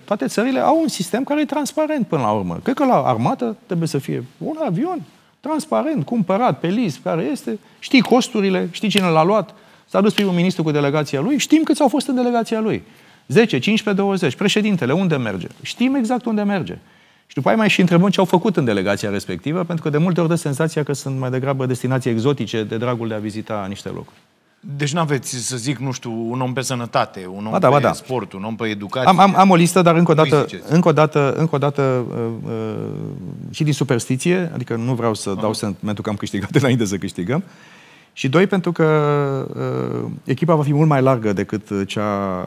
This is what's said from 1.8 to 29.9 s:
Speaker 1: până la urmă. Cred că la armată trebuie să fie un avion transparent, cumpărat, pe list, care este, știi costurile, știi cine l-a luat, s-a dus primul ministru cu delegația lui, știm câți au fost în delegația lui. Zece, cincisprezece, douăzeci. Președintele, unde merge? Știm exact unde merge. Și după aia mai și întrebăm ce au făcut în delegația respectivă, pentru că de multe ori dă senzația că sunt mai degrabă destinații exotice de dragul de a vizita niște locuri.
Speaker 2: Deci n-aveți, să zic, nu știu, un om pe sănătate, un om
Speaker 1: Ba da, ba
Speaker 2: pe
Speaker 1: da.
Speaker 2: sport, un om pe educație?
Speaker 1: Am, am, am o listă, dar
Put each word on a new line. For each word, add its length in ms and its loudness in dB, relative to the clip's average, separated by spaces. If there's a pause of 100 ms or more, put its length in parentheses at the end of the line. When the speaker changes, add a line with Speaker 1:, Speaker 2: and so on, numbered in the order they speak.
Speaker 1:
până 140 0
la 100 0
urmă. 320 -2
Cred 120 -2
că 100 0
la 180 4
armată 520 0 (100)
trebuie 220 -2
să 100 -2
fie 260 -6 (140)
un 180 -8 (100)
avion 360 -2 (380)
transparent, 640 -2
cumpărat, 540 0
pe 80 -2
list, 360 -2
care 280 -2
este, 280 -6 (200)
știi 220 4
costurile, 680 2
știi 180 -4
cine 180 0
l-a 160 4
luat, 300 0 (360)
s-a 120 0
dus 120 4
primul 200 0
ministru 300 0
cu 80 -2
delegația 500 0
lui, 160 0
știm 260 4
câți 180 0
au 60 6
fost 200 -2
în 80 -2
delegația 440 0
lui. 240 -2 (440)
Zece, 320 4
cincisprezece, 440 0
douăzeci. 320 0
Președintele, 580 0
unde 220 0
merge? 320 -4 (140)
Știm 340 -2
exact 300 -2
unde 160 -2
merge. 360 -2 (500)
Și 80 -14
după 120 -2
aia 100 4
mai 120 4
și 120 2
întrebăm 280 6
ce 100 0
au 60 4
făcut 320 2
în 80 2
delegația 440 0
respectivă, 540 -4
pentru 200 -6
că 60 -4
de 80 0
multe 220 0
ori 100 2
dă 60 2
senzația 480 -2
că 100 -4
sunt 260 -6
mai 100 -4
degrabă 360 -2
destinații 460 0
exotice 520 0
de 140 -6
dragul 300 -4
de 60 -4
a 40 -4
vizita 500 -8
niște 220 -10
locuri. 260 -14 (600)
Speaker 2:
Deci 160 -4
n-aveți, 420 -2 (120)
să 100 -6
zic, 200 -4
nu 140 -6
știu, 400 -6
un 100 -4
om 120 -2
pe 80 -4
sănătate, 760 -4
un 100 -10
om 60 -6
Speaker 1:
Ba 80 0
da, 100 6
ba 60 6
Speaker 2:
pe 60 4
Speaker 1:
da. 120 4
Speaker 2:
sport, 400 -6
un 100 -10
om 120 -6
pe 120 -4
educație? 420 -2
Speaker 1:
Am, 100 6
am, 180 6
am 120 8
o 60 8
listă, 260 6
dar 140 6